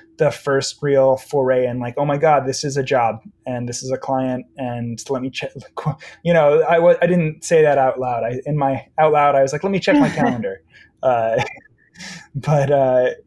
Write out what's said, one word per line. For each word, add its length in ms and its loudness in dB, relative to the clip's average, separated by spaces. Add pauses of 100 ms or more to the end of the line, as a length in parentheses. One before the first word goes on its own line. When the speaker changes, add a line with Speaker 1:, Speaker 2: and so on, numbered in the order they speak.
(180)
Speaker 1:
the 140 2
first 500 -4
real 340 4
foray 500 0
in, 120 -4
like, 180 -8
"Oh 100 -2
my 120 0
God, 280 2
this 180 -6
is 120 -4
a 60 -2
job 380 0 (260)
and 220 -6
this 160 -10
is 80 -6
a 60 -4
client, 480 -4 (100)
and 420 -8 (120)
let 120 -6
me 80 -6
check," 220 -12 (340)
<laughs> 380 -10
you 100 0
know, 280 4
I 180 2
wa-, 200 6
I 60 2
didn't 380 0
say 180 4
that 160 4
out 220 2
loud. 240 -4
I, 220 -6
in 120 -2
my, 260 -2 (140)
out 140 4
loud, 240 4
I 60 4
was 100 0
like, 100 -6
"Let 80 -2
me 80 0
check 180 0
my 140 4
Speaker 2:
<laughs> 60 -8
Speaker 1:
calendar." 440 -4 (420)
Uh, 380 2 (500)
<laughs> 440 -18
but, 360 0
uh, 400 2 (160)